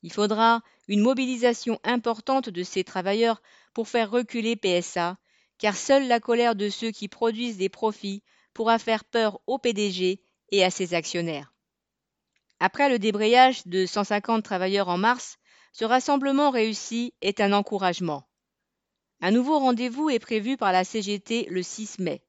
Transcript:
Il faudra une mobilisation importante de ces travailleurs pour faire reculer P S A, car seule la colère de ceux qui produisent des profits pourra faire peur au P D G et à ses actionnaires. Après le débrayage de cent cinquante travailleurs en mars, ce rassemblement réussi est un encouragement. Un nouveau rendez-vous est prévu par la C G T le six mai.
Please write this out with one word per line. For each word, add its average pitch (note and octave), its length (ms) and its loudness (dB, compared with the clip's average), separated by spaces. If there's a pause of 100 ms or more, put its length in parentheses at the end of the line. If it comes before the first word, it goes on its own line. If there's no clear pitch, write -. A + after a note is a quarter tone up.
Il E3 120 -16
faudra A3 480 2 (260)
une G3+ 140 2
mobilisation B3 800 0
importante A#3 680 -2
de F3+ 140 -8
ces F3+ 200 -4
travailleurs G#3 580 -2 (320)
pour A3+ 140 -6
faire A3+ 220 0
reculer A#3 460 -2
P G3+ 140 -2
S F3 280 0
A, F3 200 -2 (400)
car G#3 180 0
seule C4+ 320 2
la A#3+ 120 2
colère A#3 360 2
de G#3 140 -2
ceux A3+ 220 -6
qui G3+ 180 -10
produisent A3+ 480 -4
des F#3+ 120 -2
profits G3+ 540 -6 (300)
pourra A3+ 260 2
faire A3 240 -2
peur A3 420 0
au C4 120 -2
P A#3 160 0
D G3+ 180 0
G F#3 300 -2 (300)
et G3+ 120 4
à F#3 60 4
ses F3+ 240 -4
actionnaires. E3 600 -4 (1040)
Après C#4 300 2
le B3 80 2
débrayage A3 720 4
de F#3 180 0
cent G3+ 180 -2
cinquante G#3+ 400 0
travailleurs F#3+ 440 -2
en F3 100 0
mars, A#3 400 0 (360)
ce - 120 -6
rassemblement C#4 640 2
réussi A#3 720 -2
est G3+ 200 -2
un G3+ 120 4
encouragement. F3+ 720 -2 (960)
Un F3+ 100 2
nouveau B3+ 280 2
rendez-vous B3+ 500 0
est A#3+ 100 0
prévu A3+ 360 -4
par G3+ 160 0
la F#3 140 4
C A3 160 -6
G G3+ 180 -4
T A3+ 300 -4
le F#3 120 -4
six - 380 -12
mai. E3 300 -4